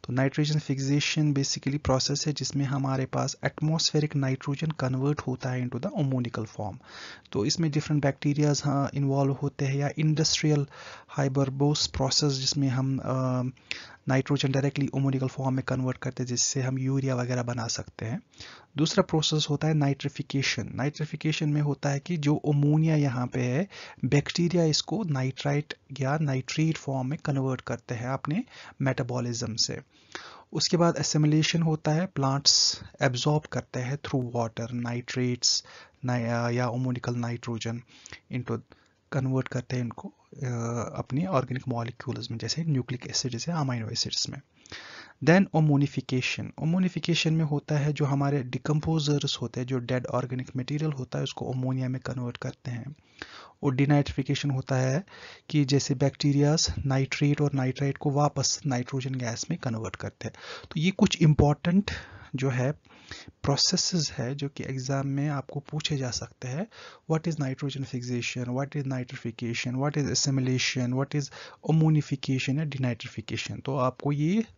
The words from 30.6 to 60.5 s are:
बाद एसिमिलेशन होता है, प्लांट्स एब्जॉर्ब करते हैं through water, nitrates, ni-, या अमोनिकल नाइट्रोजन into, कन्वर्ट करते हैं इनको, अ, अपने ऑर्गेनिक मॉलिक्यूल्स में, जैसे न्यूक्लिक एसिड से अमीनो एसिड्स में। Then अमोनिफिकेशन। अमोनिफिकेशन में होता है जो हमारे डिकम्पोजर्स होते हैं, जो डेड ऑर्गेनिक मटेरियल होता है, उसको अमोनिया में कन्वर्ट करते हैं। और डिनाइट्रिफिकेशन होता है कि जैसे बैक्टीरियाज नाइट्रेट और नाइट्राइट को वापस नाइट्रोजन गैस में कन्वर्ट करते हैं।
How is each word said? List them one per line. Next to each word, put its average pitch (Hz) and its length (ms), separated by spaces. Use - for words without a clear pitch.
बाद 170 200
एसिमिलेशन 156 640
होता 156 300
है, 160 140
प्लांट्स - 720
एब्जॉर्ब 139 440
करते - 340
हैं 127 180
through 123 380
water, 117 500
nitrates, 123 800
ni-, 120 460
या 123 160
अमोनिकल 123 480
नाइट्रोजन 120 640
into, 123 260
कन्वर्ट 131 360
करते 127 280
हैं 123 80
इनको, 120 260
अ, - 360
अपने 139 280
ऑर्गेनिक 127 420
मॉलिक्यूल्स 117 640
में, 113 60
जैसे 117 260
न्यूक्लिक 127 440
एसिड 117 300
से 160 140
अमीनो 127 380
एसिड्स - 400
में। - 120
Then 180 220
अमोनिफिकेशन। 139 960
अमोनिफिकेशन 165 720
में 160 120
होता 147 320
है 143 160
जो 143 120
हमारे 139 380
डिकम्पोजर्स 147 1000
होते 120 180
हैं, 127 80
जो 127 120
डेड 127 260
ऑर्गेनिक 127 520
मटेरियल 147 340
होता 135 260
है, 143 60
उसको - 280
अमोनिया 127 380
में 127 120
कन्वर्ट 123 360
करते - 340
हैं। 120 240
और 139 120
डिनाइट्रिफिकेशन 143 760
होता 131 240
है 131 280
कि 147 160
जैसे 135 300
बैक्टीरियाज 143 720
नाइट्रेट 139 560
और 143 120
नाइट्राइट 131 440
को 147 140
वापस 143 540
नाइट्रोजन 131 500
गैस 117 340
में 170 100
कन्वर्ट 110 360
करते - 320
हैं। - 60